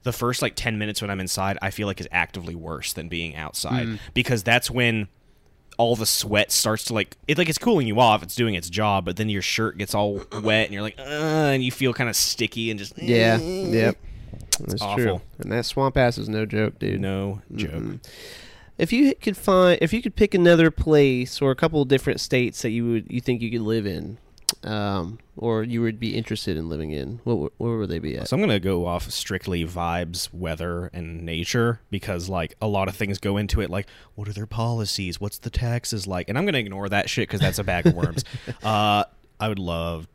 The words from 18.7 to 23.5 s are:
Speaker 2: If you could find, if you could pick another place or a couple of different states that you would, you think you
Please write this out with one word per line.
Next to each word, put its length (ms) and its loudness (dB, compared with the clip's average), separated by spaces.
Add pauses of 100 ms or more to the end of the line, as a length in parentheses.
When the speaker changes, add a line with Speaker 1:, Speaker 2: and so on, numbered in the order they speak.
Speaker 2:
If 160 2
you 220 6
could 220 -2
find, 440 6
if 120 2
you 80 0
could 140 -4
pick 180 4
another 380 8
place 680 4
or 100 4
a 40 2
couple 260 2
of 80 2
different 300 2
states 440 0
that 80 0
you 180 0
would, 200 0
you 120 -2
think 200 0
you 100 -4